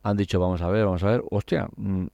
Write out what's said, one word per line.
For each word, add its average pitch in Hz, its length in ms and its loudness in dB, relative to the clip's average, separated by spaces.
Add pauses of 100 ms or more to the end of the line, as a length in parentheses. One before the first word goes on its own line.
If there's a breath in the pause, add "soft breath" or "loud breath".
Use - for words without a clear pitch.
han 104 160 0
dicho, 98 220 2
"Vamos 90 220 0
a 87 80 -2
ver, 107 160 2
vamos 90 180 0
a 101 80 2
ver, 123 180 2
hostia, - 460 -2
mm, 95 380 -2